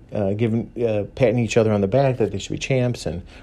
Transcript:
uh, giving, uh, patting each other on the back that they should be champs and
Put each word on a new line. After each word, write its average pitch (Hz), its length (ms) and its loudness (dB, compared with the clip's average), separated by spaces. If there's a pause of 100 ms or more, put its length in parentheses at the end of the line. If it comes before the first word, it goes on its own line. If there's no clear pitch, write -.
(120)
uh, 101 220 -2
giving, 113 360 0 (100)
uh, 107 260 0 (100)
patting 120 240 4
each 110 160 0
other 110 160 4
on 104 80 2
the 98 80 2
back 131 300 2
that 101 120 2
they 98 80 -4
should - 140 -10
be 101 60 -2
champs 123 480 -2
and 82 160 -6 (200)